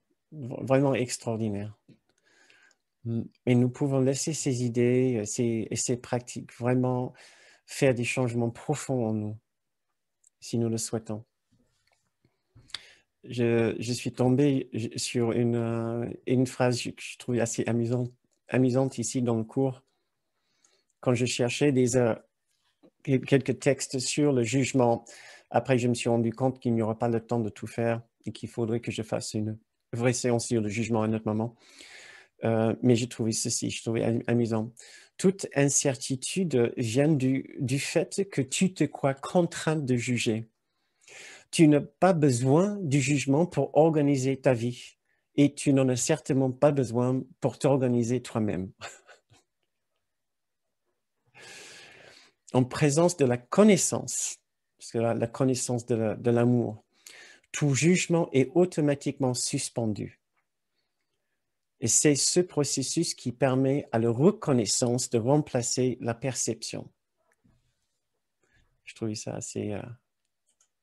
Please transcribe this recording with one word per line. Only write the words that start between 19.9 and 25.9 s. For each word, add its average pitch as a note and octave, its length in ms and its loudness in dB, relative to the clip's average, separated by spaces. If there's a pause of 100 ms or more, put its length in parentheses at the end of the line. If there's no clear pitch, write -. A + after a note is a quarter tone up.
quand B2+ 140 2
je A#2+ 100 0
cherchais B2 480 0
des, B2+ 240 2
euh, A#2+ 180 4 (880)
quel-, C3 220 0
quelques B2+ 360 0
textes C3+ 380 -2
sur D3 340 0
le B2 100 2
jugement. A#2+ 640 2 (440)
Après, A#2+ 280 2
je B2 100 0
me A#2+ 60 2